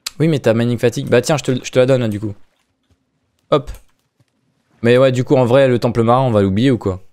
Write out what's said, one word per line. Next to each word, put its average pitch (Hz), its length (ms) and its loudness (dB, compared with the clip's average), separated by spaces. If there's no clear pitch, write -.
Oui, 156 80 2
mais 151 100 0
t'as 120 140 0
Mining 117 240 -2
Fatigue. 117 320 -4
Bah 120 140 2
tiens, 147 160 -2
je - 60 -10
te, 127 200 -4
je - 80 -14
te 135 60 0
la 127 80 4
donne, 127 160 0
là, 113 60 -4
du 104 120 -6
coup. 104 140 -8
Hop. 143 200 -2
Mais 120 160 2
ouais, 135 140 4
du 123 120 -4
coup, 151 120 0
en 127 100 2
vrai, 135 200 4
le 123 120 2
temple 117 240 -2
marin, 117 220 2
on 127 60 -2
va 104 120 2
l'oublier 101 280 0
ou 120 60 0
quoi ? 92 240 -6